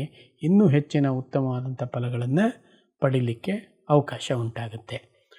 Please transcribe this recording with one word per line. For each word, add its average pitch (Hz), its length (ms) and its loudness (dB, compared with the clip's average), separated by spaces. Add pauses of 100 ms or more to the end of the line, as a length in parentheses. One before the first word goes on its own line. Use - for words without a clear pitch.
(420)
ಇನ್ನೂ 190 260 6
ಹೆಚ್ಚಿನ 143 400 2
ಉತ್ತಮವಾದಂಥ 131 760 -4
ಫಲಗಳನ್ನು 123 680 -2 (480)
ಪಡೀಲಿಕ್ಕೆ 131 880 -2
ಅವಕಾಶ 143 420 0
ಉಂಟಾಗುತ್ತೆ. 113 960 -8 (100)